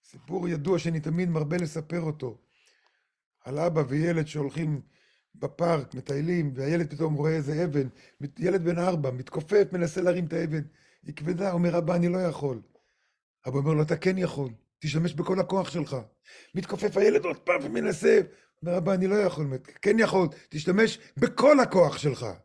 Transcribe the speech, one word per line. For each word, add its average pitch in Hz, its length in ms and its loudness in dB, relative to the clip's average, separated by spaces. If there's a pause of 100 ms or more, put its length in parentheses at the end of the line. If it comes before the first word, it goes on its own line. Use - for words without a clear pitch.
סיפור - 460 -8
ידוע 165 300 0
שאני 160 220 -2
תמיד 170 280 -2
מרבה 156 280 0
לספר 165 440 -4
אותו, 151 380 -6 (1000)
על 131 180 -8
אבא 160 300 0
וילד 156 380 0
שהולכים 151 560 -4 (520)
בפארק, 160 600 -2
מטיילים, 147 600 -2
והילד 151 360 -2
פתאום 151 240 -2
רואה 147 160 0
איזה 156 340 -2
אבן, 139 240 0 (320)
מת-, 143 200 -12
ילד 180 240 0
בן 170 140 0
ארבע, 175 320 0
מתכופף, 180 640 0
מנסה 175 280 -2
להרים 175 260 0
את 156 60 -8
האבן, 160 300 -4 (400)
היא 151 120 -12
כבדה, 180 380 -4
אומר, 175 260 2
"אבא, 170 180 0
אני 175 120 2
לא 175 100 0
יכול." 143 440 -4 (840)
אבא 131 120 -2
אומר 143 140 2
לו, 151 100 4
"אתה 156 140 2
כן 185 220 0
יכול, 143 320 -4 (280)
תשתמש 156 360 -2
בכל 170 260 -2
הכוח 180 300 -2
שלך." 147 260 -6 (580)
מתכופף 190 420 -4
הילד 196 280 4
עוד 175 140 -4
פעם 180 240 0
ומנסה, 220 580 2 (420)
אומר, 175 160 -2
"אבא, 190 160 0
אני 185 120 0
לא 190 80 2
יכול." 185 300 0
אומר, 131 140 -6 (240)
"כן 208 160 4
יכול, 190 300 4 (200)
תשתמש 190 500 2 (180)
בכל 262 440 6
הכוח 180 380 4
שלך." 127 280 -2 (180)